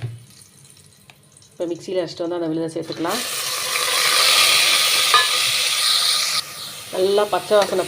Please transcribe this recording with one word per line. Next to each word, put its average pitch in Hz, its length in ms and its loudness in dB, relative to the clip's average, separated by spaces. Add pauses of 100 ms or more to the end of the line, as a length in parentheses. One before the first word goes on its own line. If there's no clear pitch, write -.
(1500)
இப்போ 180 220 -6
மிக்சியில் 185 280 -4
அரைச்சிட்டு 170 240 -6
வந்து 175 140 -4
அந்த 165 140 -4
விழுதை 160 220 -4
சேர்த்துக்கலாம். 170 460 -6 (3750)
நல்லா 196 300 2 (100)
பச்சை 180 240 0
வாசனை 190 300 2